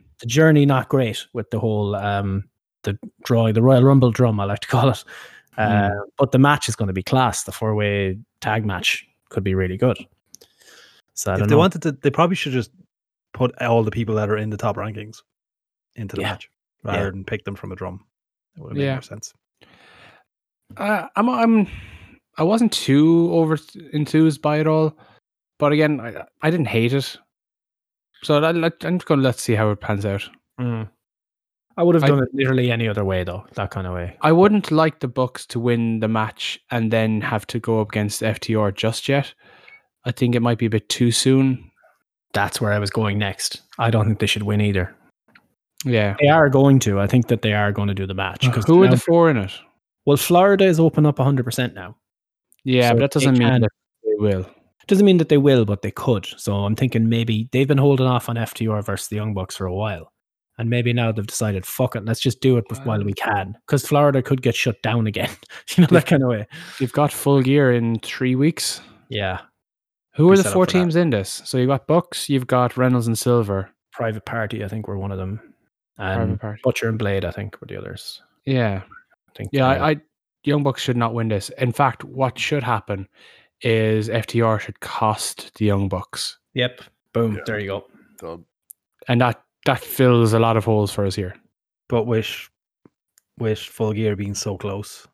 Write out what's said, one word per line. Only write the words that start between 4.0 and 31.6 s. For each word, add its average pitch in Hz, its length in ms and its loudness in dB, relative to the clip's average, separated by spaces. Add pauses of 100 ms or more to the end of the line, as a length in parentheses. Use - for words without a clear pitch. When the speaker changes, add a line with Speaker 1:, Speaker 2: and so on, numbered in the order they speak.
Speaker 1:
drum, 110 300 0
I 101 40 -2
like 101 160 -4
to - 80 -14
call 123 200 2
it. - 160 -4 (540)
Uh, 104 320 2
Speaker 2:
Hmm. 101 60 -4 (200)
Speaker 1:
but 139 160 0
the 131 60 4
match 143 300 4
is 113 80 -6
gonna 101 180 -4
be 92 80 -4
class. 127 420 0
The 98 80 -12
four-way 101 640 -2 (220)
tag 110 240 -2
match 95 420 -4 (220)
could 98 160 -6
be 98 100 -2
really 92 220 -2
good. 120 220 0 (1160)
So - 160 -6
I 92 40 -2
Speaker 3:
If 98 60 -2
Speaker 1:
don't 101 80 0
Speaker 3:
they 139 60 6
Speaker 1:
know. 147 40 8
Speaker 3:
wanted 175 240 2
to, 160 100 -2
they 139 180 -2
probably 175 260 0
should 143 160 -6
just 127 180 -4 (640)
put 123 260 -2
all 117 220 2
the 107 80 -2
people 110 240 -4
that 107 160 -2
are 107 80 0
in 110 100 -6
the 107 80 -6
top 104 200 -4
rankings 107 460 -12 (760)
into 101 200 -10
the 98 60 -6
Speaker 1:
Yeah. 104 100 -6
Speaker 3:
match - 180 -14 (320)
rather 90 220 -4
Speaker 1:
Yeah. 98 60 -4
Speaker 3:
than 95 140 -12
pick 104 200 -8
them 101 120 -10
from 95 160 -14
a 90 40 -12
drum. 92 260 -12 (540)
It 156 60 -20
would - 80 -16
have 147 80 -8
made 139 60 -2
Speaker 2:
Yeah. 135 100 -4
Speaker 3:
more 131 80 -10
sense. - 320 -18 (1400)
Speaker 2:
Uh, 202 300 -2 (100)
I'm, 214 120 2
I'm, 226 380 2 (720)
I 156 40 2
wasn't 220 300 2
too 165 600 4
over 160 260 2 (340)
enthused 156 500 2
by 151 160 0
it 156 80 0
all, 156 300 2 (600)
but 147 140 2
again, 151 280 2
I, 113 240 -12 (180)
I 160 80 2
didn't 165 180 0
hate 117 240 2
it. 135 240 -4 (1080)
So 147 200 2
I, 160 80 2
I, 170 200 0 (120)
I'm 175 160 -2
just - 80 -10
gonna, 139 160 2
let's 127 200 0
see 120 120 0
how 107 160 2
it 101 100 -4
pans 104 240 -4
out. 98 240 -4 (320)
Speaker 1:
Mm. 117 280 -6 (920)